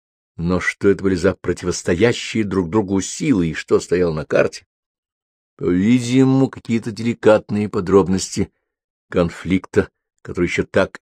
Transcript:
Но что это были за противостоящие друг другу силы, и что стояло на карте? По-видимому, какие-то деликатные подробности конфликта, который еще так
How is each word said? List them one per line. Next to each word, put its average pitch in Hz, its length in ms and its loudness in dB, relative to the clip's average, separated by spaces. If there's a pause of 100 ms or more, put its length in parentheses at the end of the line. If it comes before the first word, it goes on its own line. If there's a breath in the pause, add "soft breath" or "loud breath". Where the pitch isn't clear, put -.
(360)
Но 85 240 -2
что - 280 -2
это 95 140 2
были 95 140 0
за 90 180 0
противостоящие 92 1080 -2
друг 90 260 -2
другу 98 300 0
силы, 101 480 -2
и 78 60 -6
что - 260 0
стояло 87 320 0
на 76 120 -6
карте? - 420 -2 (880)
По-видимому, 123 920 2
какие-то 113 440 -6
деликатные 107 760 2
подробности 92 840 0 (560)
конфликта, 90 800 -2 (340)
который 87 240 -4
еще 85 180 -2
так - 380 -2